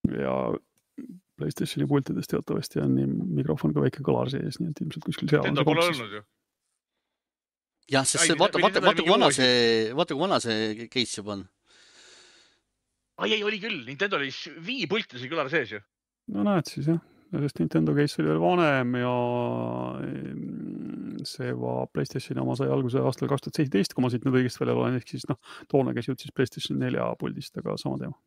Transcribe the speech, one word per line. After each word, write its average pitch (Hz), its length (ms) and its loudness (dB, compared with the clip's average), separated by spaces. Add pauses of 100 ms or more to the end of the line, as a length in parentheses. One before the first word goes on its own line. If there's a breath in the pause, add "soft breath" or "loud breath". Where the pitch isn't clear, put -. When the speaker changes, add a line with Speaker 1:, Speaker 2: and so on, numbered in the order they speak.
Speaker 1:
Ja 65 320 -2 (1040)
PlayStationi 143 480 -4
pultides 139 400 0
teatavasti - 500 -4
on 139 140 2
nii 135 140 2 (340)
mikrofon 139 320 0
kui 147 140 2
väike 135 180 -4
kõlar 127 260 2
sees, - 300 -6
nii 170 100 -2
et - 140 -8
ilmselt 156 240 -8
kuskil - 240 -2
seal 143 80 4
on 135 80 0
Speaker 2:
Nintendo 139 160 2
Speaker 1:
see 151 60 6
Speaker 2:
pole 160 100 4
Speaker 1:
koht 175 80 4
siis. 139 160 -2
Speaker 2:
olnud 101 140 -10
ju. 107 40 -14 (1700)
Speaker 3:
Jah, 135 180 4
sest 165 140 2
Speaker 2:
Ai, 165 80 4
Speaker 3:
see, 156 80 4
Speaker 2:
mida, 165 80 6
Speaker 3:
vaata, 196 160 2
Speaker 2:
mida 196 80 6
Speaker 3:
vaata, 196 100 2
Speaker 2:
ta 185 60 0
Speaker 3:
vaata, 165 160 6
kui 165 80 2
Speaker 2:
mingi 202 80 8
Speaker 3:
vana 196 140 6
Speaker 2:
uue - 100 0
Speaker 3:
see, 117 560 4
vaata, 165 180 0
kui 147 80 0
vana 175 220 2
see 110 480 -2
case 123 260 -2
juba 104 200 -6
on. 92 40 -10 (1800 soft breath)
Speaker 2:
Ai, 220 140 0
ei, 214 100 0
oli 214 160 0
küll. 196 300 -6
Nintendo 170 320 -2
oli 135 100 -2
s-, 151 300 -12
Wii 220 260 -4
pultides 131 380 -4
oli 139 80 -8
kõlar 143 180 -2
sees 120 220 0
ju. 104 80 -8 (460)
Speaker 1:
No 202 180 -2
näed 190 240 2
siis, 139 240 -6
jah. 170 80 0 (300 soft breath)
Sest 147 300 -4
Nintendo 160 340 2
case 147 240 2
oli 156 80 2
veel 160 160 2
vanem 143 560 2
ja, 123 120 0 (920)
mm, - 1200 -8
see 123 320 -6
va-, 123 320 -2
PlayStationi 139 560 -4
oma 127 160 0
sai 135 80 0
alguse 131 320 2
aastal 131 320 0
kaks 139 140 0
tuhat - 160 -4
seitseteist, 175 340 2
kui 127 80 2
ma 127 80 4
siit 123 160 -2
nüüd 127 80 4
õigesti 127 240 2
välja 120 160 2
loen, 123 240 2
ehk - 80 -10
siis, 131 200 -10
noh, 143 120 -4 (280 loud breath)
toona, 131 280 4
kes 123 160 -2
jõudis - 240 -8
PlayStation 139 460 -2
nelja 127 240 0 (100)
puldist, - 420 -8
aga 52 220 -4
sama 135 220 -4
teema. - 260 -8